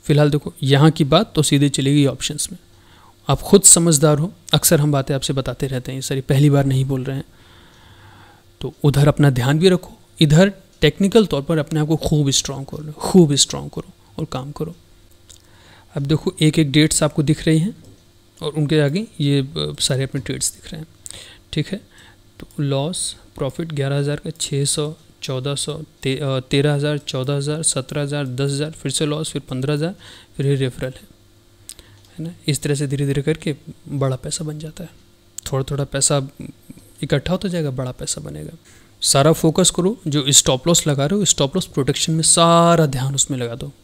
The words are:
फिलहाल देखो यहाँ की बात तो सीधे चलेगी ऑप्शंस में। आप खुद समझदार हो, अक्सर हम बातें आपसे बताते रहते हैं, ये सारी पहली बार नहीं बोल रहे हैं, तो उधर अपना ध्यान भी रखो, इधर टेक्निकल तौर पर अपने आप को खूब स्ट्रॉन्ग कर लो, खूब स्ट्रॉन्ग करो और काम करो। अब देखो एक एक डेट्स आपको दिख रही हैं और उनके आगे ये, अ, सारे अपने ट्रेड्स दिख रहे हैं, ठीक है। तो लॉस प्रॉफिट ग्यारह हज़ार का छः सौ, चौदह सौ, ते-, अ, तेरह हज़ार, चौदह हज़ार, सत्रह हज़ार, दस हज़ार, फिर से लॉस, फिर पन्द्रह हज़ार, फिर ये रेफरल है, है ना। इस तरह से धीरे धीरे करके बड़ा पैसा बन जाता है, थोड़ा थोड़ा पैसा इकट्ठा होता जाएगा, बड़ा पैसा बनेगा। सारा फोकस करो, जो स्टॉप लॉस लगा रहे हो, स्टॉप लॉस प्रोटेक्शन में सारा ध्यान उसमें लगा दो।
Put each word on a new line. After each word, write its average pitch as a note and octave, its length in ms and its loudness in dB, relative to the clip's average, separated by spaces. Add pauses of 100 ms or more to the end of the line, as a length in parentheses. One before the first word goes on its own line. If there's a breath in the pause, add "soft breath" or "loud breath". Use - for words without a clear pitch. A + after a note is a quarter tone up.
फिलहाल D3 240 4
देखो C#3+ 240 -2 (100)
यहाँ C#3 280 6
की D#3+ 120 0
बात D#3 320 2
तो D#3 80 2
सीधे C#3+ 260 4
चलेगी C#3+ 360 2
ऑप्शंस C3+ 460 -6
में। F3+ 80 -16 (680 soft breath)
आप C3+ 100 2
खुद - 220 6
समझदार D#3 560 4
हो, E3+ 160 -4 (200)
अक्सर D3+ 260 2
हम D3 120 2
बातें C#3 240 -2
आपसे C3+ 180 -4
बताते C3 340 -4
रहते C3 240 -8
हैं, C3+ 60 -8
ये C3+ 40 -10
सारी C#3 200 -4
पहली C#3+ 280 4
बार C#3 160 4
नहीं C3+ 200 2
बोल C3 180 -2
रहे C3+ 140 -6
हैं, - 60 -8 (1400 soft breath)
तो C3 120 -8 (100)
उधर C#3+ 240 4
अपना C#3+ 220 4
ध्यान C3 300 0
भी F#3 100 4
रखो, F3+ 220 0 (300)
इधर E3 320 6 (280)
टेक्निकल G3 440 4
तौर C#3+ 160 -2
पर D#3+ 160 -2
अपने D#3 220 -2
आप D3+ 80 0
को D#3+ 80 2
खूब D3 340 0
स्ट्रॉन्ग C3+ 360 -4
कर - 180 -14
लो, D3+ 80 -12
खूब D3+ 440 4
स्ट्रॉन्ग - 340 -2
करो - 240 -14 (260)
और D#3+ 60 -4
काम C#3 260 -10
करो। E3 240 -10 (1200 soft breath)
अब C#3 80 -4
देखो D3+ 380 -2
एक D#3 180 4
एक D3 120 2
डेट्स D3+ 320 2
आपको D3+ 200 0
दिख D3 240 0
रही D#3+ 120 4
हैं F#3+ 160 -2 (680)
और D#3 100 -8
उनके D3+ 280 0
आगे D#3 280 0 (140)
ये, C#3+ 180 2
अ, D3 400 -6
सारे C3+ 240 -2
अपने C3+ 180 -6
ट्रेड्स C3 300 -6
दिख - 200 -20
रहे D#3 100 -12
हैं, D#3+ 60 -16 (680 loud breath)
ठीक D3+ 140 -4
है। - 140 -8 (580 soft breath)
तो - 80 -18 (120)
लॉस C#3+ 560 -4 (200)
प्रॉफिट D#3+ 380 -8
ग्यारह C#3 240 -2
हज़ार C#3+ 180 -2
का D#3+ 140 -10 (120)
छः C#3+ 240 -2
सौ, D3+ 320 -4 (260)
चौदह C3+ 320 -6
सौ, - 280 -8 (200)
ते-, C3+ 180 -2
अ, C3+ 180 -2
तेरह C#3+ 340 0
हज़ार, D3 240 -2
चौदह C#3 360 -4
हज़ार, D3+ 300 -4
सत्रह D3 380 -4
हज़ार, C#3+ 260 -4
दस C3+ 240 -4
हज़ार, D3 200 -4
फिर C#3 200 -8
से D#3+ 140 -2
लॉस, D3+ 260 -6
फिर C#3+ 180 -6
पन्द्रह C3+ 240 -2
हज़ार, D#3+ 220 -4 (420 loud breath)
फिर C#3 100 -2
ये C#3+ 80 2
रेफरल C3 320 -4
है, - 200 -14 (1120 soft breath)
है D#3 60 -8
ना। F3 80 -12 (140)
इस C#3+ 140 -2
तरह D3 140 -2
से C#3+ 120 -4
धीरे C#3 180 -2
धीरे C#3 160 -2
करके D3+ 340 -4 (340)
बड़ा C3+ 260 -2
पैसा - 280 -10
बन D3+ 160 -8
जाता D#3 240 -14
है, D#3+ 60 -16 (600)
थोड़ा C3+ 200 -2
थोड़ा C#3 120 -4
पैसा C#3 460 0 (720)
इकट्ठा D3 280 -2
होता F#3 160 -2
जाएगा, E3 240 -2
बड़ा B2+ 200 -6
पैसा D3 300 -8
बनेगा। D3+ 300 -12 (500 soft breath)
सारा C#3+ 320 4
फोकस D#3+ 360 2
करो, F#3+ 380 -2
जो C#3+ 240 0
स्टॉप C#3 360 2
लॉस E3+ 200 2
लगा C#3 180 0
रहे G3 140 0
हो, G3 60 0
स्टॉप C#3 300 0
लॉस F#3 100 -2
प्रोटेक्शन C#3+ 480 -2
में D#3+ 100 0
सारा E3+ 600 6
ध्यान C3+ 300 -2
उसमें C3+ 220 -2
लगा A#2+ 180 -6
दो। C#3 160 -10 (120)